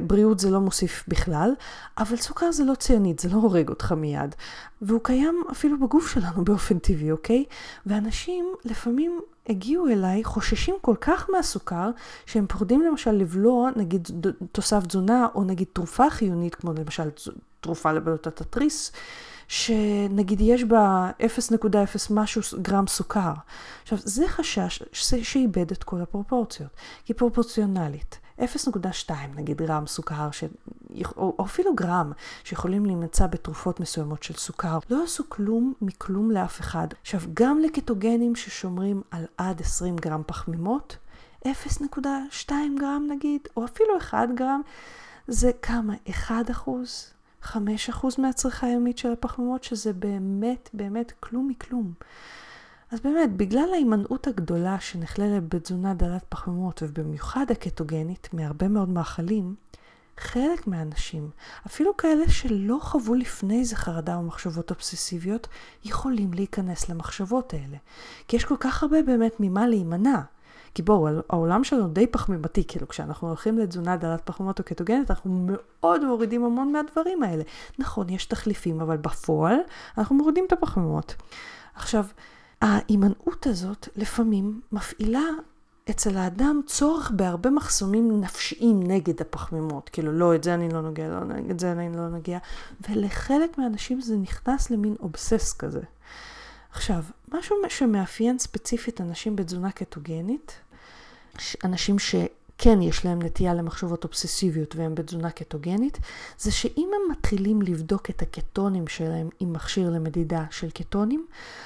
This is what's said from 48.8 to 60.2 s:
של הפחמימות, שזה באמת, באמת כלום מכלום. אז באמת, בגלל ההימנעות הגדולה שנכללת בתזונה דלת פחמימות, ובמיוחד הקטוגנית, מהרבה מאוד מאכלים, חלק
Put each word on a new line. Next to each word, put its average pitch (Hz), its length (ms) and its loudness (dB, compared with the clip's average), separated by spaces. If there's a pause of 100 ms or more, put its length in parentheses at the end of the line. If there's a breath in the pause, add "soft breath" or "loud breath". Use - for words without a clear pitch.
של 240 140 -2
הפחמימות, 247 520 -2
שזה 214 300 -4
באמת, 196 800 -2
באמת 214 460 -6
כלום 254 280 -4
מכלום. 240 460 -4 (960 loud breath)
אז 226 80 -6
באמת, 277 380 2
בגלל 214 360 2
ההימנעות 247 540 2
הגדולה 180 520 0
שנכללת 185 760 -2
בתזונה 185 380 -2
דלת 180 360 2
פחמימות, 180 560 -4
ובמיוחד 151 640 -4
הקטוגנית, 160 800 -4
מהרבה 156 340 -2
מאוד 202 220 2
מאכלים, 180 640 -2 (640 soft breath)
חלק 302 500 -2